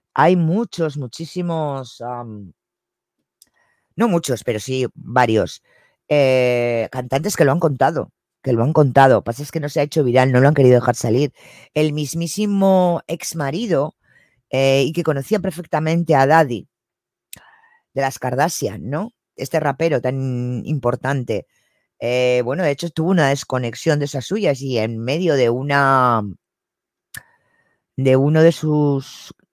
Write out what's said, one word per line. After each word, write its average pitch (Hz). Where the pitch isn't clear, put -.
hay 165
muchos, 165
muchísimos, 147
am, 117
no -
muchos, 165
pero 110
sí 131
varios, 113
eh, 123
cantantes 135
que 165
lo 135
han 170
contado, 143
que 131
lo 113
han 151
contado. 135
Pasa 117
es 143
que 160
no 147
se 151
ha -
hecho 147
viral, 127
no 123
lo 139
han 156
querido 127
dejar 117
salir. 123
El 151
mismísimo 180
exmarido, 160
eh, 135
y 160
que 165
conocía 156
perfectamente 165
a 135
Daddy, 139
de 135
las 131
Kardashian, 123
¿no? 175
Este -
rapero 147
tan 127
importante. 127
Eh, 123
bueno, 143
de 151
hecho, 156
tuvo 160
una 156
desconexión 131
de 147
esas 139
suyas 175
y 131
en 113
medio 151
de 123
una, 131
de 131
uno 151
de 165
sus 147